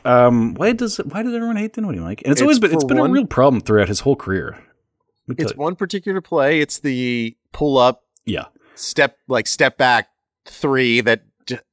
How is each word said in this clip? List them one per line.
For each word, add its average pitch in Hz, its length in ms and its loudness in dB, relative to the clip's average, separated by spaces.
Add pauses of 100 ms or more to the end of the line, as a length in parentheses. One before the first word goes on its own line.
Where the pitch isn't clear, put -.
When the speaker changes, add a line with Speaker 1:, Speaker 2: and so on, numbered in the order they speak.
Speaker 1:
Um, 123 500 4
why 185 180 0
does, 233 240 -6
why 180 260 -8
does 240 100 -6
everyone 233 220 -4
hate 214 180 -6
Dinwiddie, 185 260 -6
Mike? 185 260 -10
And 135 80 0
it's 151 80 2
Speaker 2:
It's - 20 4
Speaker 1:
always 285 160 4
been, 185 140 2
it's 156 100 2
Speaker 2:
for 135 60 -2
Speaker 1:
been 127 80 2
a 127 40 2
Speaker 2:
one 131 100 2
Speaker 1:
real 139 140 2
problem 127 360 2
throughout 104 260 2
his 98 140 -4
whole 135 160 2
career. 95 400 -6 (680)
Let 120 120 -10
me 165 60 -4
Speaker 2:
It's 131 100 -4
Speaker 1:
tell - 40 -14
you. 139 60 -6
Speaker 2:
one 175 140 -4
particular 190 420 -6
play. 156 400 0
It's - 200 -4
the 123 580 -4 (160)
pull 143 240 0
up 123 260 4 (220)
Speaker 1:
Yeah. 80 220 -6 (280)
Speaker 2:
step, - 420 -2 (120)
like, 120 180 -2
step - 300 0
back 123 320 2 (360)
three 131 540 0
that 113 220 0 (240)
j-, 123 140 -10 (140)